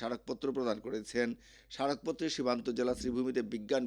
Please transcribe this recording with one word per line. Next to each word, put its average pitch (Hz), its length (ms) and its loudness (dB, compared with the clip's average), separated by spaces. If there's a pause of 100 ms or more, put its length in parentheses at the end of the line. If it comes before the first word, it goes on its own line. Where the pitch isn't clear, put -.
স্মারকপত্র 117 460 -4 (100)
প্রদান 117 300 2
করেছেন। 117 420 0 (420)
স্মারকপত্রে 160 640 0
সীমান্ত 123 320 2 (120)
জেলা 123 200 4
শ্রীভূমিতে 127 440 0 (100)
বিজ্ঞান 120 340 0